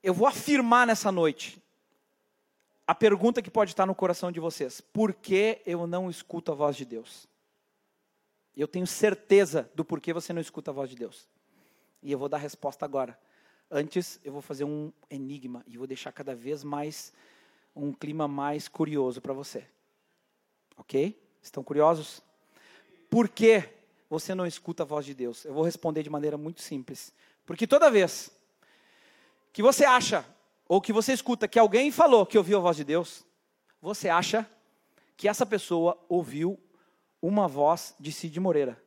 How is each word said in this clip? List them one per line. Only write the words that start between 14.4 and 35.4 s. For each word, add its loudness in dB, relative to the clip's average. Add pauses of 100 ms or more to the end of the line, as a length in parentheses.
fazer -10
um -6 (180)
enigma -12
e -20
vou -12
deixar -12
cada -14
vez -10
mais, -10 (600)
um -8
clima -6
mais -6
curioso -2
pra -10
você. -12 (1080)
Ok? -4 (220)
Estão -12
curiosos? 0 (880)
Por 2
que 4 (440)
você -6
não -2
escuta -8
a -4
voz -6
de -12
Deus? -8
Eu -12
vou 0
responder -2
de -8
maneira -4
muito -10
simples. -12 (360)
Porque -4
toda 6
vez 0 (1200)
que -6
você 6
acha, 2 (420)
ou 4
que -2
você 2
escuta -2
que 2
alguém 6
falou 6
que 2
ouviu 4
a 4
voz 2
de -6
Deus, -4 (560)
você -6
acha 2 (680)
que -2
essa 0